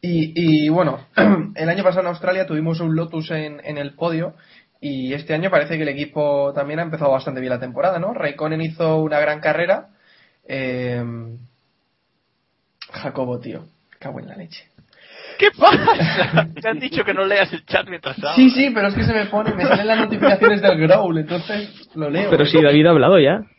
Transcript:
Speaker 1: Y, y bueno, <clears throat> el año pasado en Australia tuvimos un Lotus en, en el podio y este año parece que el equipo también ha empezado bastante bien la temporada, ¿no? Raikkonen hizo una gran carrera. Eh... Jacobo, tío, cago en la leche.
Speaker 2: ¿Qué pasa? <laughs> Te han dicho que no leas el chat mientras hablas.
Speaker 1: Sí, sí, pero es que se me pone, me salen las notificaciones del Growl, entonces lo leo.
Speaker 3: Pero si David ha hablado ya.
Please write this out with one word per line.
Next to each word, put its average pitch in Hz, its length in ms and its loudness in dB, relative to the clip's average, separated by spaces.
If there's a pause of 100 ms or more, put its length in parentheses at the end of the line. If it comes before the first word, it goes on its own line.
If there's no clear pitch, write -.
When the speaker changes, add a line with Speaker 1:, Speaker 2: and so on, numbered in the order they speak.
Speaker 1:
Y, 165 300 -2 (340)
y - 20 0
bueno, 156 300 0 (160)
<clears throat> 196 400 2
el 160 140 -4
año 185 160 -2
pasado 185 180 2
en 175 60 -2
Australia 185 380 -2
tuvimos 160 340 -2
un 160 160 0
Lotus 165 340 -6
en, 151 340 -8
en 147 140 -8
el 143 160 -10
podio 165 400 -4 (460)
y 131 340 -6
este 156 200 -8
año 180 160 -4
parece 160 260 0
que 156 60 -4
el 151 60 -2
equipo 143 680 -2
también 143 240 -4
ha 170 40 -4
empezado 156 280 -2
bastante 131 300 -2
bien 127 120 -6
la 123 60 -2
temporada, 139 400 -4
¿no? 190 140 -4
Raikkonen 156 480 -6
hizo 160 400 -2
una 151 180 0
gran 151 220 0
carrera. 170 480 -2 (580)
Eh... 127 560 -6 (1900)
Jacobo, 127 480 -8
tío, 113 240 -14 (340)
cago 135 220 -14
en - 80 -16
la - 80 -18
leche. 175 280 -20 (760)
Speaker 2:
¿Qué 403 100 4 (100)
pasa? 185 960 4
<laughs> - 60 -16
Te 220 80 -4
han 220 100 -4
dicho - 260 -4
que 202 80 -2
no 190 120 0
leas 196 280 0
el 165 140 -12
chat 190 220 -2
mientras 165 300 -10
hablas. 156 180 -4
Speaker 1:
Sí, 254 140 10
sí, 254 240 0
pero 202 140 0
es 202 60 -2
que 233 100 -2
se 226 80 0
me 214 140 0
pone, 208 280 -2
me 180 100 -2
salen 190 220 2
las 220 120 2
notificaciones 208 640 2
del 185 160 4
Growl, 170 400 4
entonces 175 760 -8
lo 151 140 -6
leo. 185 220 -2
Speaker 3:
Pero 147 160 4
si 160 160 4
David 151 240 6
ha 175 40 6
hablado 165 280 6
ya. 165 240 4 (160)